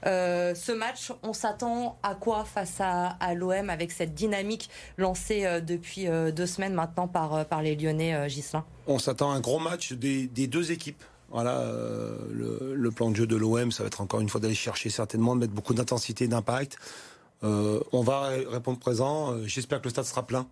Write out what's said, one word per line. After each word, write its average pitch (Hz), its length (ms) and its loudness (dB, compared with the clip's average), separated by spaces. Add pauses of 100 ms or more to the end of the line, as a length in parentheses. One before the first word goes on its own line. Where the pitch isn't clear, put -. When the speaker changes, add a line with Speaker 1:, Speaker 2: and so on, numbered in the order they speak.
Speaker 1:
Euh, 175 480 2
ce 175 200 -4
match, 226 400 -4 (100)
on 220 80 -4
s'attend 233 720 -2
à 202 100 0
quoi 214 300 0
face 196 380 -4
à, 180 260 2 (140)
à 180 140 0
l'O 185 180 0
M 202 160 0
avec 170 240 -2
cette 160 200 -4
dynamique 202 560 0 (280)
lancée, 190 480 2
euh, 170 160 2
depuis, 175 480 -4
euh, 165 200 4
deux 160 160 0
semaines 190 280 -2
maintenant 170 340 0
par, 160 280 0
euh, 156 100 2
par 156 160 0
les 151 160 2
Lyonnais, 160 380 2
euh, 143 120 0
Ghislain ? 147 380 -4 (200)
Speaker 2:
On 135 140 4
s'attend 143 320 2
à 139 40 2
un 135 40 2
gros 127 200 2
match 165 340 -2
des, 131 340 0
des 127 200 0
deux 160 260 0
équipes. 156 280 -8 (280)
Voilà, 123 300 0
euh, 110 580 -2 (160)
le, 117 420 -4
le 117 160 2
plan 113 200 2
de 104 40 4
jeu 113 120 4
de 110 100 4
l'O 110 200 4
M, 120 140 2
ça 110 120 -2
va 107 40 -2
être - 140 -6
encore 101 180 0
une 107 80 2
fois 107 140 0
d'aller 110 120 2
chercher 107 360 -2
certainement, 113 460 2
de 123 40 4
mettre 113 140 2
beaucoup 107 200 0
d'intensité 120 520 0
et - 20 2
d'impact. 120 500 0 (680)
Euh, 104 340 2 (140)
on 127 80 6
va 139 260 2
ré-, 131 180 0
répondre 123 320 -2
présent. 135 540 2
Euh, 113 140 -2
j'espère 127 340 -2
que - 60 -10
le 123 60 -2
stade 131 120 -2
sera 123 240 -4
plein. 127 240 0